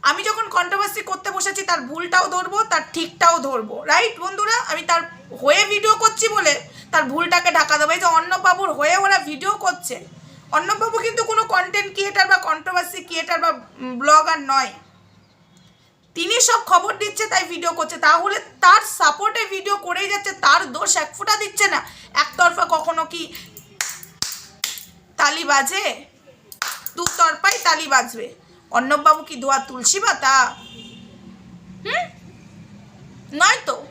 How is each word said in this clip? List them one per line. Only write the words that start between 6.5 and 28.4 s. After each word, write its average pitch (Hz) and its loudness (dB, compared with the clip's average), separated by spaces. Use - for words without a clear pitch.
তার 320 2
ভুলটাকে 349 2
ঢাকা 302 2
দেবো। 302 2
এই 370 -2
যে - 2
অর্ণববাবুর 359 2
হয়ে 311 2
ওরা 392 4
ভিডিও 302 -4
করছে, 349 -4
অর্ণববাবু 427 0
কিন্তু 466 -2
কোনো 440 0
কনটেন্ট 370 0
ক্রিয়েটার 392 0
বা 381 6
কন্ট্রোভার্সি 359 -4
ক্রিয়েটার 330 -4
বা, 339 2
উম, 254 -10
ব্লগার 311 4
নয়, 262 0
তিনি 359 -2
সব 453 4
খবর 359 4
দিচ্ছে 415 -4
তাই 370 0
ভিডিও 339 -4
করছে। 311 -6
তাহলে 339 2
তার 381 10
সাপোর্টে 392 2
ভিডিও 392 -2
করেই 381 -4
যাচ্ছে, 403 -4
তার 294 6
দোষ - -2
এক 302 -8
ফোঁটা 415 0
দিচ্ছে 403 -2
না। - 0
একতরফা 349 2
কখনো 320 -2
কি 330 -10
তালি 302 2
বাজে? 285 0
দুতরফাই 339 0
তালি 320 0
বাজবে। 240 -2